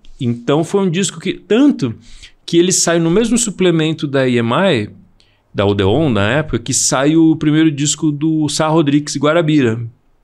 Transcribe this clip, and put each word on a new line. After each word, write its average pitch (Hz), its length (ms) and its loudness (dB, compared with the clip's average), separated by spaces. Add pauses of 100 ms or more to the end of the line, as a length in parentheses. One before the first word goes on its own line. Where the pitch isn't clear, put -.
(200)
Então 131 420 -2
foi 196 200 -2
um 185 80 0
disco 170 280 -4
que, 170 140 -6
tanto 214 640 0 (520)
que 170 100 -2
ele 180 160 4
sai 170 280 0
no 165 100 0
mesmo 226 260 2
suplemento 165 680 -2
da 135 220 0
E 123 80 2
M 117 160 0
I, 143 380 0 (640)
da 98 140 0
Odeon 104 440 2
na 104 200 0
época, 147 300 -2
que - 140 -6
sai 147 420 0
o 160 180 4
primeiro 151 360 2
disco 147 420 -2
do 156 360 -2
Sá 156 200 -2
Rodrigues 147 480 0
e - 20 -6
Guarabira. 147 640 2 (440)